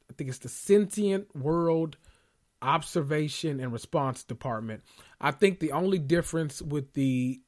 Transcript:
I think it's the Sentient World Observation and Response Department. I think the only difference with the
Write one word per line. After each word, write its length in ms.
I 40
think 160
it's 100
the 80
Sentient 880
World 640
Observation 960
and 140
Response 500
Department. 580
I 120
think 280
the 140
only 260
difference 640
with 320
the 540